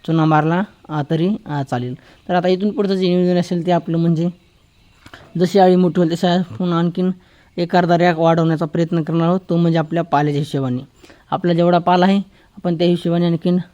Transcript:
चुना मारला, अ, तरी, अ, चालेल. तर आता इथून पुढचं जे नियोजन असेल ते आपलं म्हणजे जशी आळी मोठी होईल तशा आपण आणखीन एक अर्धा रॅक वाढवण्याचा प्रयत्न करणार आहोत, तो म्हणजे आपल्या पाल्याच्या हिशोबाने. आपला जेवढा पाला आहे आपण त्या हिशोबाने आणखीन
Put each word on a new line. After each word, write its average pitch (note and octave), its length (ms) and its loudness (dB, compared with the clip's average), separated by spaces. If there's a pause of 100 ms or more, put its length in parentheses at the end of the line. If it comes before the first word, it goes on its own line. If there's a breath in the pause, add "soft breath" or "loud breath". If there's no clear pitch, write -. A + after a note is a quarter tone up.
चुना D#3+ 200 0
मारला, D#3+ 380 2 (260)
अ, D3+ 200 -4
तरी, E3 200 -2 (160)
अ, C#3+ 240 -6
चालेल. B2 260 -6 (340 soft breath)
तर F3+ 60 -2
आता F3 120 0
इथून F#3 240 0
पुढचं G3 240 -2
जे F#3 120 0
नियोजन F3+ 320 2
असेल F3 260 -4
ते F3+ 60 0
आपलं E3+ 260 0
म्हणजे E3+ 500 -2 (920 loud breath)
जशी F#3 200 2
आळी F#3 160 6
मोठी F3+ 260 2
होईल E3 120 0
तशा F3 200 0
आपण F3+ 400 -4
आणखीन F3 380 -2 (460 soft breath)
एक F3 180 -4
अर्धा F3 220 2
रॅक E3+ 220 2
वाढवण्याचा E3 460 2
प्रयत्न E3 380 -2
करणार E3 240 0
आहोत, F3+ 120 0 (100)
तो E3+ 60 0
म्हणजे E3+ 240 2
आपल्या D#3+ 240 -4
पाल्याच्या D3 380 0
हिशोबाने. B2+ 400 -4 (500 loud breath)
आपला F3 220 -2
जेवढा F3 240 2
पाला F3+ 280 2
आहे G3 120 2 (400 soft breath)
आपण F3 180 -4
त्या F3 120 0
हिशोबाने F3 380 0
आणखीन F3 320 0 (160)